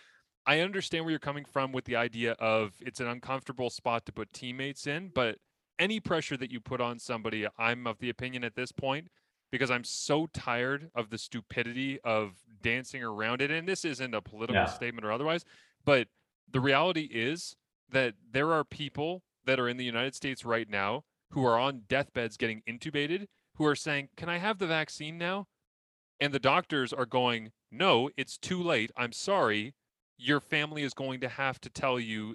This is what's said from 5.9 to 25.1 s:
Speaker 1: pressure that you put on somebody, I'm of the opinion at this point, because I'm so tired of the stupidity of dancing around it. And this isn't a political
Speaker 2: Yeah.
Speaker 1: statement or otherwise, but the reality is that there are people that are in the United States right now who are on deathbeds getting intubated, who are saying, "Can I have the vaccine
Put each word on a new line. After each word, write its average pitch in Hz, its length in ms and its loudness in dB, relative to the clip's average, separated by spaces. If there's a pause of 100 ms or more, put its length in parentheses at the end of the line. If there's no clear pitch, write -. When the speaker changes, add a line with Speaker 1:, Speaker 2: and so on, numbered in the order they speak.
Speaker 1:
pressure 160 380 0
that 123 120 -4
you 123 100 -8
put 123 220 -4
on 120 160 0
somebody, 110 480 -4 (140)
I'm 120 260 2
of 113 140 -4
the 123 100 -4
opinion 127 340 -6
at 117 120 -4
this 127 160 -4
point, 139 380 -4 (420)
because 131 180 2
I'm 123 140 2
so 151 500 0
tired 131 600 -2
of 110 160 -2
the 113 80 -6
stupidity 123 800 -4
of 107 320 0 (280)
dancing 123 420 -2
around 113 380 0
it. 143 100 0
And 165 160 -2
this 190 180 -2
isn't 127 300 -4
a 104 60 0
political 110 400 0
Speaker 2:
Yeah. - 40 4
Speaker 1:
statement 117 400 -6
or 107 60 0
otherwise, 151 340 0 (400)
but 131 220 6 (420)
the 135 100 0
reality 151 440 4
is 127 520 -2 (340)
that 127 260 2 (160)
there 143 200 2
are 156 120 4
people 151 600 -6 (220)
that 131 140 4
are 123 100 2
in 123 80 -2
the 127 80 -4
United 123 300 0
States 135 280 -6
right 117 240 2
now 104 360 0 (260)
who 135 160 2
are 117 140 8
on 131 280 0
deathbeds 127 500 0
getting 110 260 0
intubated, 147 640 -4 (280)
who 151 100 2
are 147 100 6
saying, 143 420 -2
"Can 165 120 -6
I 170 80 0
have 196 200 0
the 185 100 -2
vaccine 156 500 -2